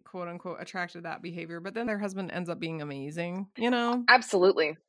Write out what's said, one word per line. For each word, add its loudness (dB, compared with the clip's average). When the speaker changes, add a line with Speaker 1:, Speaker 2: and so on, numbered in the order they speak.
Speaker 1:
quote -8
unquote, -8
"attracted -6
to" -12
that -8
behavior, -8
but -8
then -2
their 0
husband -4
ends -2
up -6
being -4
amazing, -6
you 2
know? 2
Speaker 2:
Absolutely. 6